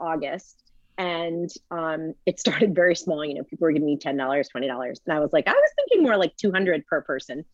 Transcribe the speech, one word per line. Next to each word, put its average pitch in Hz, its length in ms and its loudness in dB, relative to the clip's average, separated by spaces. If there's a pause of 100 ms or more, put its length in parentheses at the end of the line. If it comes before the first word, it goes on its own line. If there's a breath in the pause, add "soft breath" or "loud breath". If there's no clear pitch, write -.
August, 160 600 -6 (360)
and, 170 520 -4 (220)
um, 160 420 -6 (120)
it 175 140 0
started 208 360 0
very 175 200 6
small. 151 280 -4
You 143 120 -4
know, 151 80 -8
people 170 220 -4
were 160 60 4
giving 151 140 2
me 147 120 0
ten 139 200 -4
dollars, 135 320 0
twenty 131 180 -4
dollars. 127 380 -6
And 156 100 -2
I 151 60 0
was 147 100 0
like, 156 160 2
"I - 60 4
was 587 240 4
thinking 494 260 4
more 226 140 4
like 185 180 0
two 202 160 0
hundred 180 360 0
per 151 140 -2
person." 135 520 -8